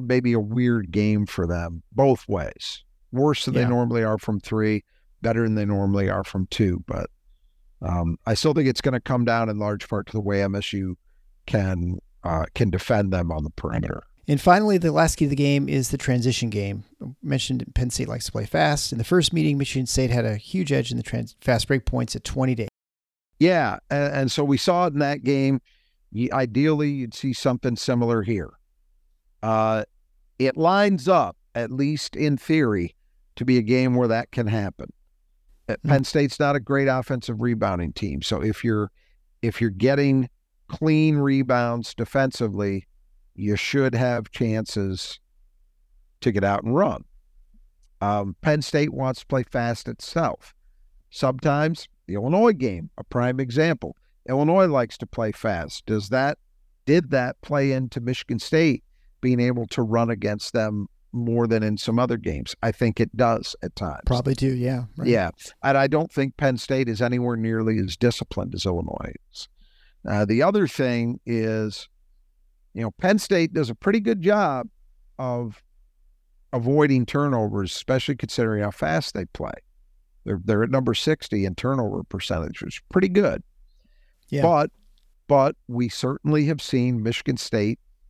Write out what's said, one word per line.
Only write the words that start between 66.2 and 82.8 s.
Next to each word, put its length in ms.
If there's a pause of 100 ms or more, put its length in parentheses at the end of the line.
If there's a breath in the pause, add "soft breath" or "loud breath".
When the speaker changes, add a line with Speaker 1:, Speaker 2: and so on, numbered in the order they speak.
Speaker 1:
Penn 220
State 300
is 140
anywhere 340
nearly 420
as 180
disciplined 580
as 120
Illinois 480 (180)
is. 160 (580)
Uh, 180
the 180
other 240
thing 600
is, 640 (840)
you 100
know, 100
Penn 260
State 340
does 160
a 60
pretty 260
good 220
job 460 (500)
of 420 (920)
avoiding 520
turnovers, 680
especially 440
considering 460
how 80
fast 420
they 140
play. 260 (720)
They're, 200
they're 180
at 80
number 240
sixty 500
in 100
turnover 500
percentage, 580
which 140
is 140